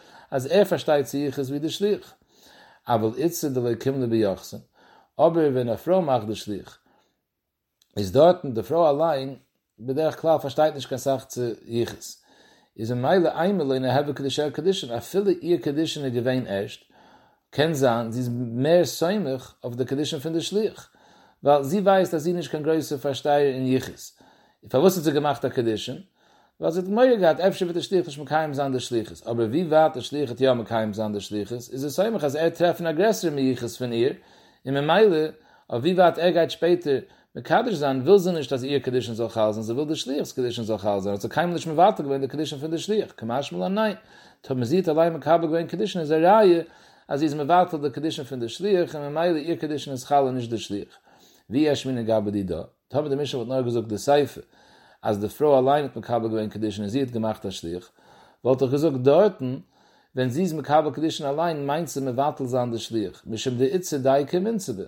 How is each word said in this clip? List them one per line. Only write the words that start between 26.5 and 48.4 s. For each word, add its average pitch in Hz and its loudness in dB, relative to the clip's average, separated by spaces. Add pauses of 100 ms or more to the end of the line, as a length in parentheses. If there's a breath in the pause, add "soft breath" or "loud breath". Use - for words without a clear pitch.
ווייל 160 0
זי 180 -2
האט 180 -6
מורא 247 4
געהאט, 160 4
אפשר 185 2
וועט 170 -4
דער 170 -2
שליח 175 0
נישט 143 -12
מקיים 151 -2
זיין, 139 -2
דער 127 0
שליח 117 -4
איז. 85 -16
אבער 117 0
ווי 147 0
ווייט 156 4
דער 123 -8
שליח 143 -4
האט 120 -6
יא 131 4
מקיים 113 -2
זיין, 107 -4
דער 104 -4
שליח 104 -6
איז, 120 -10
איז 135 -8
עס 139 -6
סומך, 196 0
אז 139 -2
ער 160 2
טרעפן 170 0
אגרעסער 175 2
מיט 139 -2
ייחוס 123 -2
פון 123 -6
איר, 117 2 (540 soft breath)
אין 135 -2
ממילא, 165 6 (540 soft breath)
אבער 120 -2
ווי 170 2
ווייט 170 6
ער 175 4
גייט 165 2
שפעטער, 165 2 (360 soft breath)
מקדש 202 0
זיין, 139 0
וויל 175 6
זי 180 2
נישט, 151 -4
דאס 127 -2
איר 143 0
קידושין 120 -2
זאל 113 -4
חל 107 2
זיין, 110 -4
זי 110 -4
וויל 147 -2
דאס 156 -4
שליחס 170 -6
קידושין 120 -4
זאל 107 -2
חל 101 0
זיין. 101 -2
אלזא 101 -6
קיינמאל 170 -2
נישט 160 -6
מבטל 170 4
געווען, 139 -2
דער 135 -4
קידושין 143 -6
פון 156 -8
דער 165 -4
שליח. 202 -2
כמשמע 143 -4
לן, 196 -2
ניין. 214 0 (440 loud breath)
טאב 135 -4
מען 123 0
זעט, 170 2
אליין 165 4
מקבל 160 2
געווען 165 -2
קידושין, 185 -4
איז 151 -2
א - 4
ראיה, 175 6 (460 soft breath)
אז 143 -2
זי 151 2
איז 147 0
מבטל 165 2
דער 143 -2
קידושין 147 -6
פון 127 -10